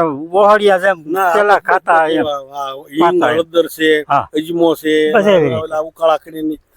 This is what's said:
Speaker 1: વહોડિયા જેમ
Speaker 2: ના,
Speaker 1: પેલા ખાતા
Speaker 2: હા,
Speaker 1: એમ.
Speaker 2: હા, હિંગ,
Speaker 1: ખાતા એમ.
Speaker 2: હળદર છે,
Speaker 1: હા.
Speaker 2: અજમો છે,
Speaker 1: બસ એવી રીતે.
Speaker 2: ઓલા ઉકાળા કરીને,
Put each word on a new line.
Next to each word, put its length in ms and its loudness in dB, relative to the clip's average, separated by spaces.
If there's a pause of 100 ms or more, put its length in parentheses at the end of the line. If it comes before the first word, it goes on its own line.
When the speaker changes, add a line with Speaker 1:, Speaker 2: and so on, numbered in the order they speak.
(340)
Speaker 1:
વહોડિયા 440 4
જેમ 280 -2
Speaker 2:
ના, 280 -2
Speaker 1:
પેલા 260 2
ખાતા 340 -2
Speaker 2:
હા, 140 2
Speaker 1:
એમ. 180 -2
Speaker 2:
હા, 460 -8 (200)
હિંગ, 100 -2
Speaker 1:
ખાતા 300 2
એમ. 60 -2
Speaker 2:
હળદર 300 0
છે, 420 0
Speaker 1:
હા. 260 0
Speaker 2:
અજમો 400 0
છે, 380 0
Speaker 1:
બસ 140 2
એવી 120 4
રીતે. 160 0
Speaker 2:
ઓલા 240 -6
ઉકાળા 380 -2
કરીને, 380 -8 (220)